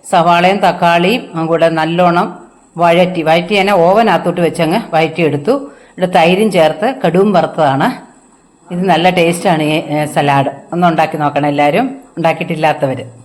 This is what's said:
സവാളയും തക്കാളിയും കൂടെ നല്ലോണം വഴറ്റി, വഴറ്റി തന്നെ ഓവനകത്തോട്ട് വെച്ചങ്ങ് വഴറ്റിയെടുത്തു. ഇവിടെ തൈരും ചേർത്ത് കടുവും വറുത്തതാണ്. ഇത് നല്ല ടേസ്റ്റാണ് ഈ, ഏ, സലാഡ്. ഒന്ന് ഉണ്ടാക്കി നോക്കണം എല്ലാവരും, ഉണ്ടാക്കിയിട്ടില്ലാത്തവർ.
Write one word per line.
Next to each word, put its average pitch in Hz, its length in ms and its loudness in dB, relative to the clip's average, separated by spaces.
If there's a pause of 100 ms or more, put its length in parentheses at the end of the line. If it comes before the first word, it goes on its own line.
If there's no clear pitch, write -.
(100)
സവാളയും 175 540 2
തക്കാളിയും 175 840 0
കൂടെ 165 180 2 (100)
നല്ലോണം 170 480 0 (560)
വഴറ്റി, 175 460 2
വഴറ്റി 175 300 0
തന്നെ 202 160 0 (100)
ഓവനകത്തോട്ട് 180 640 2
വെച്ചങ്ങ് 165 340 -2 (140)
വഴറ്റിയെടുത്തു. 160 600 0 (380)
ഇവിടെ 180 240 -4
തൈരും 185 400 4
ചേർത്ത് 160 320 2 (140)
കടുവും 185 340 2
വറുത്തതാണ്. 160 520 0 (840)
ഇത് 175 80 -4 (100)
നല്ല 165 140 2 (120)
ടേസ്റ്റാണ് 170 520 0
ഈ, 156 60 0 (180)
ഏ, 151 100 -2 (100)
സലാഡ്. 139 360 0 (220)
ഒന്ന് 175 180 0
ഉണ്ടാക്കി 165 320 -2
നോക്കണം 147 300 -2
എല്ലാവരും, 147 340 0 (320)
ഉണ്ടാക്കിയിട്ടില്ലാത്തവർ. 156 840 -2 (240)